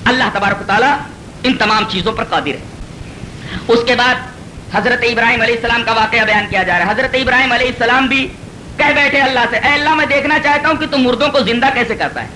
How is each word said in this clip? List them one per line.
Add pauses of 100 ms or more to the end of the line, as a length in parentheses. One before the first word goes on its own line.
اللہ
تبارک
و
تعالیٰ (460)
ان
تمام
چیزوں
پر
قادر
ہے۔ (1080)
اس
کے
بعد (600)
حضرت
ابراہیم
علیہ
السلام
کا
واقعہ
بیان
کیا
جا
رہا
ہے۔
حضرت
ابراہیم
علیہ
السلام
بھی (480)
کہہ
بیٹھے
اللہ (100)
سے،
"اے
اللہ،
میں
دیکھنا
چاہتا
ہوں
کہ
تم
مردوں
کو
زندہ
کیسے
کرتا
ہے۔"